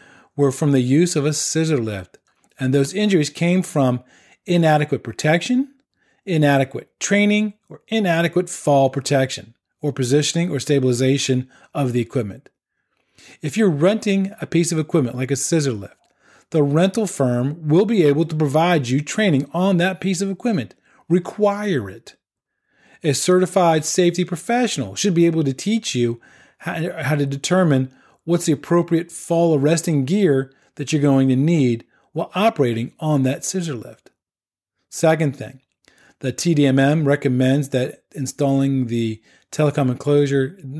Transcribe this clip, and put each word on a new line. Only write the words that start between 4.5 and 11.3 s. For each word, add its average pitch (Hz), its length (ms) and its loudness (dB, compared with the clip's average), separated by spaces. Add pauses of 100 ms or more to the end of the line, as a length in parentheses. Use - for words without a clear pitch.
protection, 175 680 -2 (520)
inadequate 143 760 0
training, 208 540 0 (160)
or - 180 -20
inadequate 175 640 0
fall 139 400 2
protection, 131 640 -2 (260)
or 143 140 -4
positioning 147 560 0
or 147 100 -4
stabilization 131 880 0 (280)